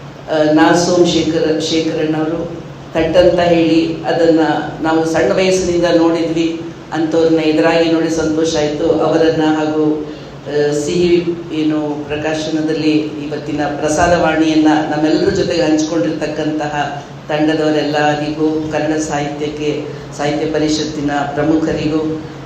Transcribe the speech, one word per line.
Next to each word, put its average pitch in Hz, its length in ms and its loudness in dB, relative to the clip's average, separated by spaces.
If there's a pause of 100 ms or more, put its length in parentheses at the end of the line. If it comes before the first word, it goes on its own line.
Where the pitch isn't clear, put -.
(320)
ಆ, 156 40 0 (180)
ನಾ 165 220 6
ಸೋಮಶೇಖರ, 160 840 2
ಶೇಖರಣ್ಣವರು 160 920 -2 (420)
ತಟ್ಟಂತ 175 460 4
ಹೇಳಿ, 165 640 2
ಅದನ್ನ 165 360 4 (420)
ನಾವು 160 240 2
ಸಣ್ಣ 160 280 2
ವಯಸ್ಸಿನಿಂದ 175 520 2 (120)
ನೋಡಿದ್ವಿ, 165 640 0 (320)
ಅಂಥವ್ರನ್ನ 160 460 2
ಎದುರಾಗಿ 160 520 2
ನೋಡಿ 160 180 2
ಸಂತೋಷ 156 460 0
ಆಯ್ತು. 151 360 0
ಅವರನ್ನ 160 540 2
ಹಾಗೂ, 156 680 0 (320)
ಆ, 147 40 -8 (340)
ಸಿಹಿ 175 400 2 (280)
ಏನು 151 540 -2
ಪ್ರಕಾಶನದಲ್ಲಿ 156 920 0
ಇವತ್ತಿನ 147 640 -4 (180)
ಪ್ರಸಾದವಾಣಿಯನ್ನ 160 880 2 (240)
ನಮ್ಮೆಲ್ಲರ 160 380 0
ಜೊತೆಗೆ 175 340 0
ಹಂಚಿಕೊಂಡಿರ್ತಕ್ಕಂತಹ 151 1400 -2 (260)
ತಂಡದವರೆಲ್ಲರಿಗೂ, 151 1400 0
ಕನ್ನಡ 156 260 0
ಸಾಹಿತ್ಯಕ್ಕೆ, 147 880 -4 (320)
ಸಾಹಿತ್ಯ 151 280 -2
ಪರಿಷತ್ತಿನ 151 680 0 (220)
ಪ್ರಮುಖರಿಗೂ, 156 880 0 (240)